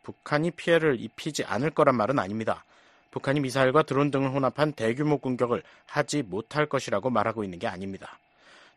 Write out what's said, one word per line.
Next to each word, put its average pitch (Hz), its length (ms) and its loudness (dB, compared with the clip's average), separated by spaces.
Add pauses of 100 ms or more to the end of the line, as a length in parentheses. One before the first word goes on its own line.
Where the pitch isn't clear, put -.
북한이 - 480 -4
피해를 160 500 2
입히지 - 440 -8
않을 120 260 -2
거란 143 260 4
말은 117 220 2
아닙니다. 107 460 -4 (460)
북한이 139 300 0
미사일과 131 420 4
드론 143 280 2
등을 135 200 0
혼합한 139 420 0
대규모 135 460 0
공격을 123 440 0 (240)
하지 147 360 -2
못할 117 440 -2
것이라고 123 440 -2
말하고 110 340 0
있는 90 140 -8
게 110 80 -6
아닙니다. 95 520 -10 (580)